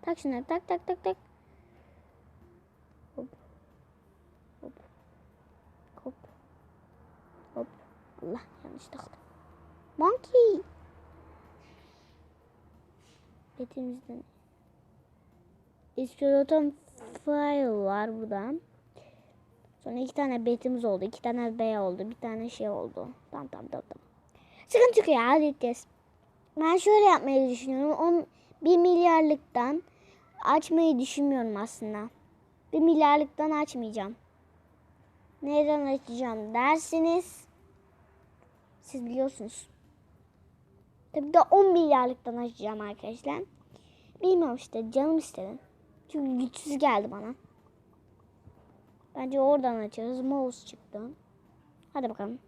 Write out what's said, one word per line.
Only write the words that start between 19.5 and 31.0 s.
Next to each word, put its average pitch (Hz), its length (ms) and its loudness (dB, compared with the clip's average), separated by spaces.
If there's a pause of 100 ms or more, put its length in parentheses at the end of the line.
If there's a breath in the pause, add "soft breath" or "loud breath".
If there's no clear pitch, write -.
Sonra 240 160 -10
iki 262 140 -8
tane 254 320 -2
betimiz 240 400 -2
oldu. 196 200 -2
İki - 160 -10
tane 233 380 -4
B 220 200 -2
oldu. 190 300 -4
Bir 240 60 -14
tane 226 340 -10
şey 220 200 -8
oldu. 113 380 -8 (240)
Tamam, - 160 -12
tamam, - 240 -16
tamam, - 180 -12
tamam. - 140 -20 (640 soft breath)
Sıkıntı 466 320 6
yok 403 80 0
ya. 247 200 4
Halledeceğiz. 285 580 0 (720)
Ben 320 200 2
şöyle 415 280 6
yapmayı 269 440 4
düşünüyorum. 262 420 -2
On, 339 340 2 (360 soft breath)
bir 339 160 6
milyarlıktan 320 1040 2 (640 soft breath)
açmayı 320 540 2
düşünmüyorum 262 580 -2